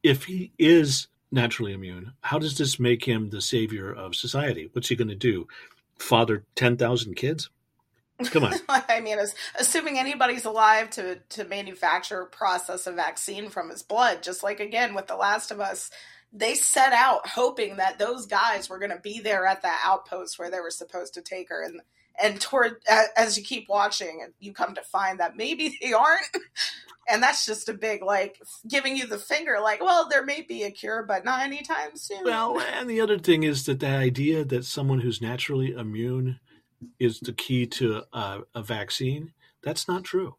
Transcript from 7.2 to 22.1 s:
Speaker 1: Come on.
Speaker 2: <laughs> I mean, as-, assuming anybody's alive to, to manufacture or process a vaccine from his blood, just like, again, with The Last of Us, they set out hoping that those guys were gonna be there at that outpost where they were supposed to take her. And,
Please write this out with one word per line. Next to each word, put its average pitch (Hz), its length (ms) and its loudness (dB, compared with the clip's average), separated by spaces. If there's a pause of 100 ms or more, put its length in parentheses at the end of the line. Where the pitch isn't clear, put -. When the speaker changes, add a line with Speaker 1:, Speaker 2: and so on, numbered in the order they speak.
Speaker 1:
Come - 200 4
on. 185 160 2
Speaker 2:
<laughs> - 80 -12
I 240 320 2
mean, 214 180 -2
as-, 202 160 -2 (240)
assuming 302 400 0
anybody's 254 460 0
alive 220 460 6
to, 185 280 -8 (100)
to 208 160 -10
manufacture 185 760 -2
or 185 60 -10
process 180 600 -2
a 185 60 -8
vaccine 190 560 -6
from 170 200 -8
his 196 140 -14
blood, 214 400 2
just 180 180 -8
like, 202 200 -4
again, 226 320 -2
with 196 140 -6
The 190 100 -6
Last 202 340 0
of 208 80 -10
Us, 196 320 -6 (400)
they 220 240 -2
set 262 380 6
out 240 340 4
hoping 240 500 0
that 190 220 0
those 233 260 -2
guys 202 440 0
were 185 100 -12
gonna 190 220 -6
be 214 180 -10
there 196 260 0
at 190 180 2
that 170 220 0
outpost 185 540 -2
where 175 100 -8
they 185 120 -6
were 165 100 -8
supposed 175 440 -10
to 175 60 -14
take 185 280 -12
her. 165 140 -8
And, 170 180 -12 (400)